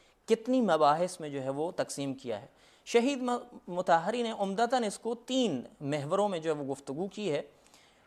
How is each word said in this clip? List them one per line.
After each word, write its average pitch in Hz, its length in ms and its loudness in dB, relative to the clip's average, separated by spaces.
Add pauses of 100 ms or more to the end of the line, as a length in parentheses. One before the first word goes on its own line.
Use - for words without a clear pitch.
(260)
کتنی 247 360 2
مباحث 165 580 4
میں 156 100 -8
جو 139 140 -4
ہے 131 60 -2
وہ 151 220 -4
تقسیم 139 420 -4
کیا 117 280 -6
ہے۔ 135 60 -20 (380)
شہید 240 360 2
م-، 247 360 -4 (100)
مطہری 180 540 2
نے 226 100 -2
عمدتاً 226 520 0
اس 202 160 -4
کو 233 160 -6
تین 233 460 0 (200)
محوروں 151 480 0
میں 180 100 -2
جو 160 100 -2
ہے 156 60 0
وہ 147 80 -6
گفتگو 139 440 -6
کی 196 240 -4
ہے۔ 143 100 0 (640)